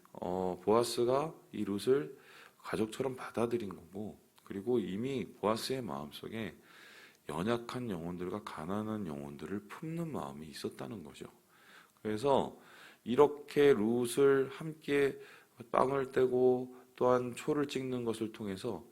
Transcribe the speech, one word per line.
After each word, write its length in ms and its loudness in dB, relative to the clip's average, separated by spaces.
어, 500 -2
보아스가 720 4
이 100 -4
룻을 560 2
가족처럼 520 -2
받아들인 540 -2
거고, 500 -12
그리고 340 -2
이미 480 -2
보아스의 420 0
마음속에 760 -8
연약한 600 -4
영혼들과 540 -6
가난한 640 -6
영혼들을 600 -8
품는 440 -8
마음이 360 -8
있었다는 560 -10
거죠. 220 -16
그래서 520 2
이렇게 720 6
룻을 760 4
함께 680 -2
빵을 400 2
떼고 640 4
또한 380 2
초를 340 0
찍는 380 -4
것을 260 -2
통해서 600 -6